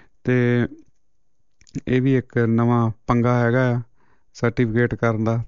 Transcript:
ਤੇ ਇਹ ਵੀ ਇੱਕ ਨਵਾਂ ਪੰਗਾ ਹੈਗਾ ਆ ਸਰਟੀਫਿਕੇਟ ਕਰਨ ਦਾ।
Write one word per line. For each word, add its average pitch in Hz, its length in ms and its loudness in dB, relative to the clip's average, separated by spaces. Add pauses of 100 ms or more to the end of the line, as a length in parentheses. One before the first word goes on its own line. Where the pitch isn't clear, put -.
(240)
ਤੇ 120 440 0 (1200)
ਇਹ 127 140 0
ਵੀ 131 160 2
ਇੱਕ - 200 -4
ਨਵਾਂ 117 540 2 (160)
ਪੰਗਾ 123 320 2
ਹੈਗਾ 120 380 0
ਆ 123 40 -6 (520)
ਸਰਟੀਫਿਕੇਟ 117 600 -2
ਕਰਨ 110 280 -2
ਦਾ। 117 240 -2